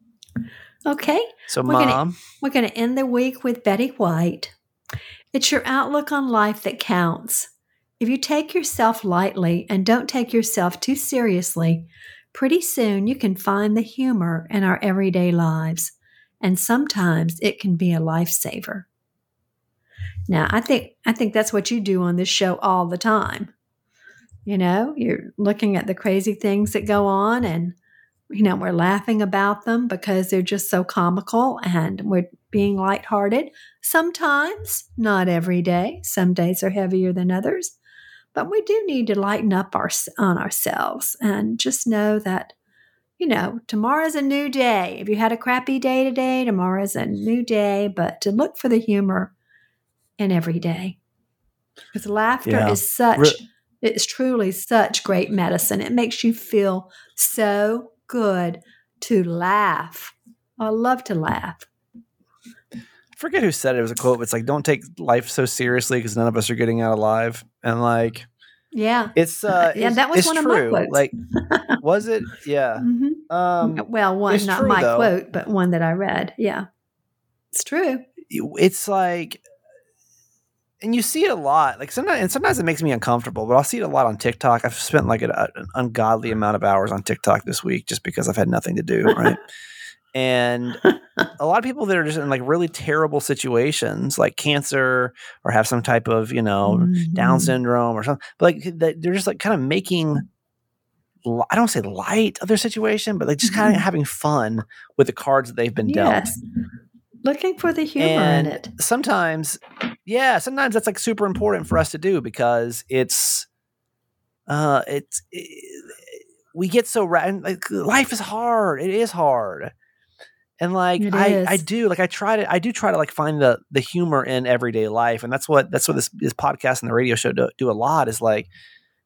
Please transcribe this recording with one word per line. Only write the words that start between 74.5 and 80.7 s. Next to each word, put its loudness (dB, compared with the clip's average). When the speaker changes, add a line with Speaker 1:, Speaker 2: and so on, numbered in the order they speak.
Speaker 2:
true, 2
Speaker 1:
my 4
Speaker 2:
though. 4
Speaker 1:
quote, 2
but -6
one 2
that 2
I 0
read. -4
Yeah. -2
It's -4
true. -2
Speaker 2:
It's 0
like, -2